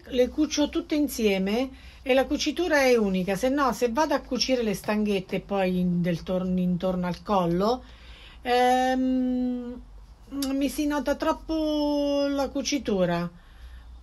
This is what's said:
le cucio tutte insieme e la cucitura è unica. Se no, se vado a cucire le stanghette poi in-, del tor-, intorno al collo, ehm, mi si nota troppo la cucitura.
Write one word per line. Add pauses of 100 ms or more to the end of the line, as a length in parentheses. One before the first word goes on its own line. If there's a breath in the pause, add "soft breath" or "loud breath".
le
cucio
tutte
insieme (320 loud breath)
e
la
cucitura
è
unica.
Se
no,
se
vado
a
cucire
le
stanghette
poi
in-,
del
tor-,
intorno
al
collo, (580 loud breath)
ehm, (720)
mi
si
nota
troppo
la
cucitura. (760 soft breath)